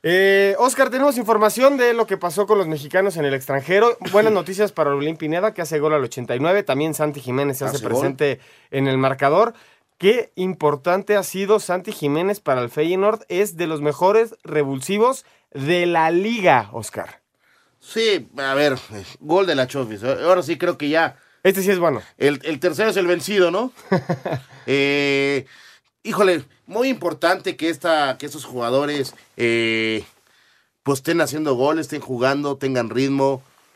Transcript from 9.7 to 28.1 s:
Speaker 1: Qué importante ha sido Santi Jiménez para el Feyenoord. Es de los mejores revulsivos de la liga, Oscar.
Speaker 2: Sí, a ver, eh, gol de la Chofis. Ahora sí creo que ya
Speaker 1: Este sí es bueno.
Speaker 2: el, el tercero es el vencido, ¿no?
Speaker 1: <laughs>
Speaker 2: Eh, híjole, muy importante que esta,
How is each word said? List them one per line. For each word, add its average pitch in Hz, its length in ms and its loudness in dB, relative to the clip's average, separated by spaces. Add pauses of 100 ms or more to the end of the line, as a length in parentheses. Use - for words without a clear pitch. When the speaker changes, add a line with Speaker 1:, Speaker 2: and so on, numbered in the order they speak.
Speaker 1:
Qué 220 360 2
importante 180 840 0
ha 196 60 2
sido 196 380 0
Santi 185 320 -6
Jiménez 170 480 -2
para 131 220 0
el 120 80 -6
Feyenoord. 190 580 0
Es 175 300 -2
de 170 80 -2
los 156 160 -4
mejores 202 600 2
revulsivos 156 840 -2 (260)
de 165 320 0
la 165 260 2
liga, 175 640 2
Oscar. 107 480 -12 (580)
Speaker 2:
Sí, 208 500 -2 (100)
a 135 160 -2
ver, 139 240 2 (140)
eh, 101 120 -12 (160)
gol 180 260 2
de 170 80 0
la 131 120 0
Chofis. 113 360 -8
Ahora 143 400 2
sí 151 140 -4
creo 175 220 -4
que 147 100 -4
ya 156 280 0 (260)
Speaker 1:
Este 190 200 2
sí 190 80 0
es 190 80 2
bueno. 151 240 0 (160)
Speaker 2:
el, 139 260 0
el 147 160 -6
tercero 180 300 0
es 180 60 -2
el 185 100 0
vencido, 180 440 2
¿no? 220 220 -4 (180)
Speaker 1:
<laughs> 165 600 -4 (140)
Speaker 2:
Eh, 139 800 0 (560)
híjole, 185 420 0 (220)
muy 254 220 -2
importante 175 680 -2
que 165 140 -2
esta, 147 480 0